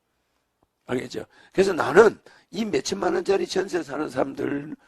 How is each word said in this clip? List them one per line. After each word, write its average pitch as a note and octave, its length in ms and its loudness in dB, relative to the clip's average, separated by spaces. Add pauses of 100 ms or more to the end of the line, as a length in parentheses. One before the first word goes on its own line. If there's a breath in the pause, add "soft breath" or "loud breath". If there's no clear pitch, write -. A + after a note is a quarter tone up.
(840)
알겠죠? B2 400 -4 (280 soft breath)
그래서 F#3+ 200 4
나는 D3 460 4 (320 soft breath)
이 G3+ 140 -4
몇 D#3 180 -2
천만 F3+ 300 -2
원짜리 F#3 320 0
전세 F#3 380 -2
사는 C#3+ 260 -6
사람들 C#3 640 -4 (120)